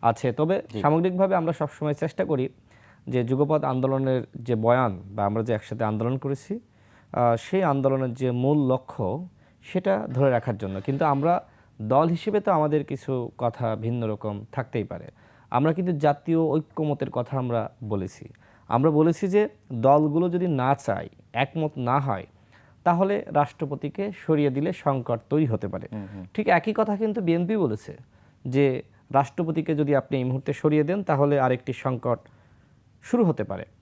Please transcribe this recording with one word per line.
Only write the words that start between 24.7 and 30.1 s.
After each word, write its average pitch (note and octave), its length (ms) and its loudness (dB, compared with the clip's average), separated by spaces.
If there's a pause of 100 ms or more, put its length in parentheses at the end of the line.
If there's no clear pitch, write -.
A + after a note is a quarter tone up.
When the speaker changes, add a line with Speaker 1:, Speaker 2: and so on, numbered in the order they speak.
Speaker 1:
সংকট B2+ 480 -2 (100)
তৈরি D3+ 160 2
হতে G#2+ 220 -2
পারে। - 240 -8
Speaker 2:
হুম, G#2 220 -8
হুম। F#2 200 -12
Speaker 1:
ঠিক G#3+ 140 -2
একই F#3+ 280 2
কথা G#3+ 200 0
কিন্তু A3 240 -2
বিএনপি F3 360 0
বলেছে B2+ 400 -2 (500)
যে C3 360 2 (300)
রাষ্ট্রপতিকে D#3+ 600 0
যদি D3 220 2
আপনি C3+ 220 -2